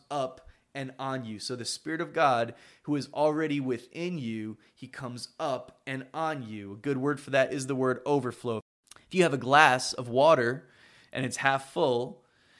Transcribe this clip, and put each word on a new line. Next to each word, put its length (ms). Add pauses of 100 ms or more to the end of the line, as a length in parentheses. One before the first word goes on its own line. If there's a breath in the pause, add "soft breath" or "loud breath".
(120)
up 300 (320 soft breath)
and 260
on 240
you. 160
So 160
the 100
Spirit 360
of 120
God, 400 (300 loud breath)
who 140
is 160
already 480
within 560
you, 400 (160 soft breath)
he 140
comes 420 (100)
up 480
and 260
on 340
you. 260
A 40
good 200
word 220
for 120
that 220
is 140
the 80
word 300
overflow. 560 (460 soft breath)
If 60
you 100
have 100
a 40
glass 560
of 160
water 580 (460 soft breath)
and 120
it's 120
half 340
full, 540 (340 soft breath)